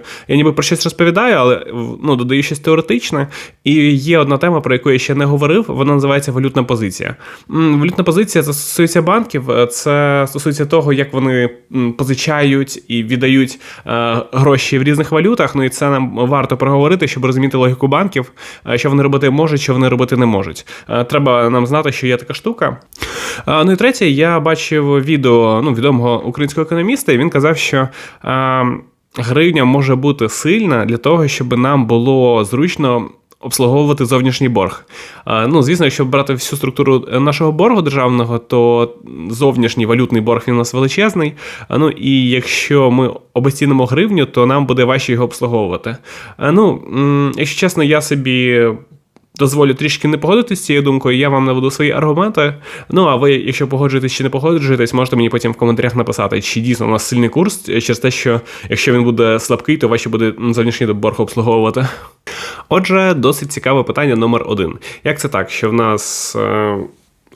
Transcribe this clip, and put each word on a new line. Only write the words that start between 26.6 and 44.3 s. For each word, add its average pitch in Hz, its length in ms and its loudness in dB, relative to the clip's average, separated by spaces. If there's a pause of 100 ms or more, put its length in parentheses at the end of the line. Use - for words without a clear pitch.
економіста, 170 480 0
і 120 40 4
він 156 120 2
казав, 151 280 2
що, 131 300 0 (380)
е, 131 400 0 (520)
гривня 139 480 2
може 135 300 2
бути 143 340 0
сильна 160 560 0
для 117 120 -2
того, 156 300 2
щоб 127 300 -2
нам 131 280 2
було 120 600 2
зручно 123 640 -2 (300)
обслуговувати 139 640 2
зовнішній 127 440 0
борг. 95 360 -2 (420)
Е, 113 200 0
ну, 147 160 4
звісно, 165 220 2
якщо 135 200 0
брати 139 280 0
всю 135 240 -6
структуру, 131 560 0
е, 127 60 0
нашого 147 320 0
боргу 196 300 2
державного, 123 580 0
то 117 540 2 (360)
зовнішній 123 560 0
валютний 117 360 2
борг, 117 260 0
він 123 80 0
у - 20 2
нас 117 160 -2
величезний. 151 600 0 (360)
Е, - 80 -2
ну, 151 120 2
і 131 400 0
якщо 127 640 2
ми 127 200 2 (220)
обесцінимо 135 520 2
гривню, 160 400 0
то 123 200 0